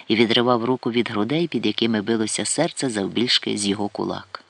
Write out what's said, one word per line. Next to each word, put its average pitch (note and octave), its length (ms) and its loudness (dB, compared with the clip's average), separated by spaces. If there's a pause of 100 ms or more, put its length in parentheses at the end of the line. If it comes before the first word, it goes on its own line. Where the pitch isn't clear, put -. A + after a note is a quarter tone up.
і A2 80 2
відривав A#2 500 4
руку B2+ 260 0
від A2+ 180 0
грудей, A#2+ 380 0
під A2 180 -2
якими A2 360 0
билося G#2+ 440 -2
серце D3 440 -2
завбільшки G#2+ 680 0
з G2+ 100 -2
його G2+ 200 0
кулак. G2 640 -6